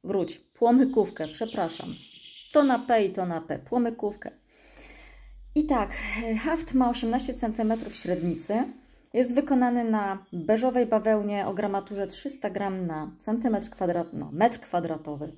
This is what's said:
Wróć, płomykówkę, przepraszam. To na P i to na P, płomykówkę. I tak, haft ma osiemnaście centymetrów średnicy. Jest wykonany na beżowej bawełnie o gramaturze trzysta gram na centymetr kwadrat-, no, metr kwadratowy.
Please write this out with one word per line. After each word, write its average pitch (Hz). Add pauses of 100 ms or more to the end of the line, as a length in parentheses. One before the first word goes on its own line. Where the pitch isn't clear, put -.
Wróć, 190
płomykówkę, 233
przepraszam. - (580)
To 302
na 254
P 240
i 185
to 185
na 170
P, 160
płomykówkę. 233 (1200)
I 302
tak, 233 (480)
haft 320
ma 254
osiemnaście 247
centymetrów 220
średnicy. 175 (480)
Jest 240
wykonany 247
na 202
beżowej 226
bawełnie 214
o 190
gramaturze 196
trzysta -
gram 190
na 156
centymetr 220
kwadrat-, 175
no, 147
metr 226
kwadratowy. 156